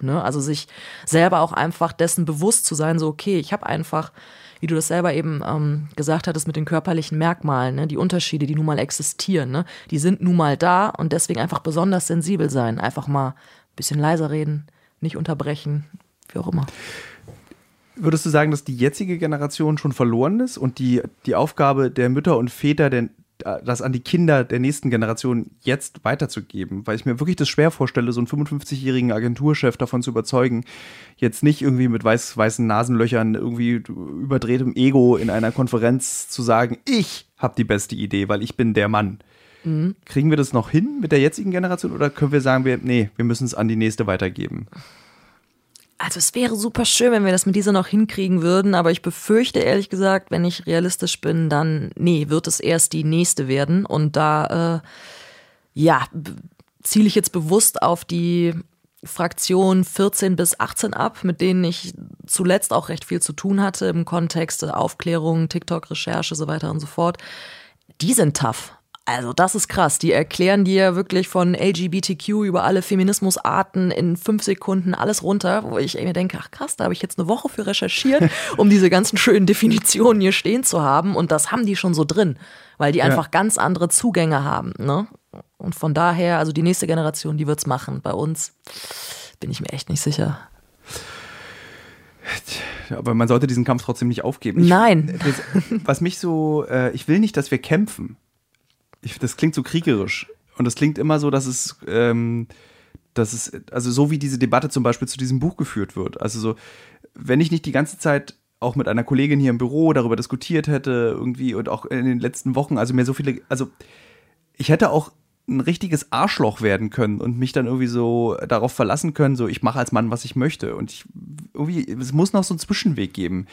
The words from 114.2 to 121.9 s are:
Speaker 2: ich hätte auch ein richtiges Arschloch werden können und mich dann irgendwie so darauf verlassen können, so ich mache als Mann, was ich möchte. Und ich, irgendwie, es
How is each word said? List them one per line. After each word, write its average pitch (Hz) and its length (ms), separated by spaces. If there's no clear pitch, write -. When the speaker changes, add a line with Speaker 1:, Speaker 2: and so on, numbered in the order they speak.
Speaker 2:
ich 139 140
hätte 170 200
auch 151 220
ein 135 140
richtiges 170 500
Arschloch 123 520
werden 104 260
können 104 320
und 120 180
mich 127 140
dann 131 140
irgendwie 127 200
so 117 480
darauf 113 240
verlassen 135 400
können, 143 240
so 120 100
ich - 160
mache 120 160
als 120 140
Mann, 113 180
was 113 140
ich 127 120
möchte. - 380
Und - 160
ich, - 140
irgendwie, 151 340
es 127 280